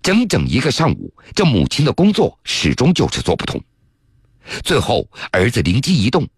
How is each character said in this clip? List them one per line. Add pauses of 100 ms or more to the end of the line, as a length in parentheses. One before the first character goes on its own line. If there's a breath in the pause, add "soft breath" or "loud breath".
整
整
一
个
上
午， (220 loud breath)
这
母
亲
的
工
作
始
终
就
是
做
不
通。 (1000 loud breath)
最
后， (220 loud breath)
儿
子
灵
机
一
动 (100)